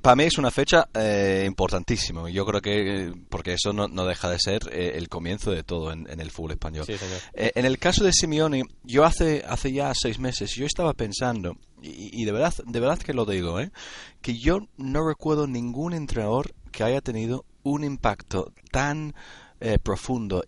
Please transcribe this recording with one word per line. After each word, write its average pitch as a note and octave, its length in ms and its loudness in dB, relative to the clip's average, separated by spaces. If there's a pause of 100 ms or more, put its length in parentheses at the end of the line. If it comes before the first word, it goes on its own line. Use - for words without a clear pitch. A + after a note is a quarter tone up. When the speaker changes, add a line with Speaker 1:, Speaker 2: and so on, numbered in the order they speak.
Speaker 1:
para B2+ 140 10
mí C#3+ 80 6
es E3 140 4
una C3 140 2
fecha, D#3+ 420 4
eh, G2+ 520 2
importantísimo. F2+ 840 -2
Yo F#2+ 180 -2
creo G2+ 160 0
que, G2+ 440 0
eh, E2+ 80 -8 (160)
porque F2 240 -4
eso G2+ 180 0
no, G#2 160 0
no F#2 180 -2
deja F2+ 240 -2
de F2 100 0
ser, G2+ 220 0 (100)
eh, F2 240 -2
el E2+ 120 -6
comienzo F2+ 440 -4
de D#2+ 120 -2
todo D#2+ 280 -4
en, D#2+ 180 -10
en E2 100 -10
el D#2+ 120 -8
fútbol D#2+ 200 -8
español. D#2 340 -6
Speaker 2:
Sí, G#2 120 -6
señor. F#2 220 -6 (140)
Speaker 1:
Eh, - 220 0
en B2+ 100 2
el C3 140 2
caso F#3 240 4
de F#3 80 6
Simeone, D3+ 520 2 (200)
yo C3 220 6
hace, E3 420 4
hace C3 240 -2
ya C#3 220 0
seis A#2+ 260 0
meses, B2+ 360 -2
yo C3 100 -4
estaba D#3 280 2
pensando, G#2+ 640 -2 (260)
y, F#2+ 400 -8
y - 20 0
de G#2 80 0
verdad, C#3+ 220 2 (120)
de A#2 140 -4
verdad C#3 180 2
que - 160 -4
lo A#2 120 2
digo, F2+ 340 -2
¿eh? E3+ 100 -4 (520)
Que A#2 180 -4
yo E3 200 2 (180)
no C#3 280 -2
recuerdo D3+ 420 0
ningún B2+ 460 -4
entrenador B2+ 600 -2 (180)
que A2 140 -2
haya C3 160 2
tenido A2+ 420 -4 (180)
un D3 220 0
impacto A2 680 -2 (180)
tan, D3 420 -2 (460)
eh, G#2+ 240 2
profundo G2 640 -2